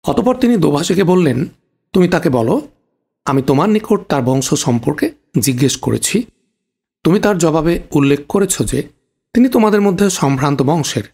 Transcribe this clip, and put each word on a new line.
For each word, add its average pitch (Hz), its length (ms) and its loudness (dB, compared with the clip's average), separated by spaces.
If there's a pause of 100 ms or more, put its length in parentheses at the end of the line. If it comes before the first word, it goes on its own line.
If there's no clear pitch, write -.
অতঃপর 233 320 0
তিনি 240 220 0
দোভাষীকে 165 460 0
বললেন, 165 420 2 (480)
তুমি 180 140 4
তাকে 180 220 0
বলো, 131 380 0 (580)
আমি 135 160 0
তোমার 143 280 0
নিকট 214 380 0
তার 139 160 -2
বংশ 131 300 0
সম্পর্কে 147 580 -2 (280)
জিজ্ঞেস 127 380 0
করেছি। 120 460 -2 (800)
তুমি 180 160 2
তার 208 180 0
জবাবে 165 540 0
উল্লেখ 143 360 2
করেছ 196 340 -2
যে 127 220 -4 (500)
তিনি 247 160 4
তোমাদের 214 320 2
মধ্যে 190 280 0
সম্ভ্রান্ত 139 520 0
বংশের। 135 420 -2 (100)